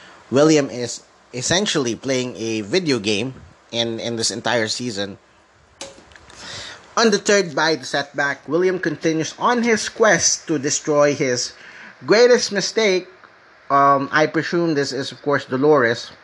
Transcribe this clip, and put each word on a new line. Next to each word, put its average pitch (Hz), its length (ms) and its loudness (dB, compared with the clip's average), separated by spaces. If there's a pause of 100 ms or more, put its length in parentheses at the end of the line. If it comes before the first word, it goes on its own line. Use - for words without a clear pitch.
(300)
William 147 400 4
is 117 320 -8 (320)
essentially 139 640 -2
playing 123 420 -4
a 110 240 -4
video 139 380 -2
game 107 340 -2 (380)
in, 117 280 -4
in 113 180 -6
this 110 120 -4
entire 110 380 -2
season. 101 500 -8 (1800)
Undeterred 202 600 2
by 160 200 2
the 127 100 -8
setback, 143 600 -4
William 180 300 0
continues 160 640 -2
on 226 240 0
his 220 260 0
quest - 580 2
to 156 120 -2
destroy 147 560 2
his 123 380 -2 (520)
greatest 226 460 4
mistake. 196 560 0 (640)
Um, 139 400 4
I 151 160 4
presume 165 480 -2
this 139 180 -2
is, 127 180 -6
of - 120 -16
course, 143 200 0
Dolores. 131 680 2 (120)